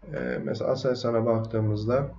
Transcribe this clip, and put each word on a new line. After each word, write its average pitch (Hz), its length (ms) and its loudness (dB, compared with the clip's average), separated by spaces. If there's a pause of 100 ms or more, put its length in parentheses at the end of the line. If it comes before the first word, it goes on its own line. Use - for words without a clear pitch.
(120)
e, 123 320 -2
mesela 131 260 -2
Aselsan'a 120 560 0
baktığımızda 113 920 2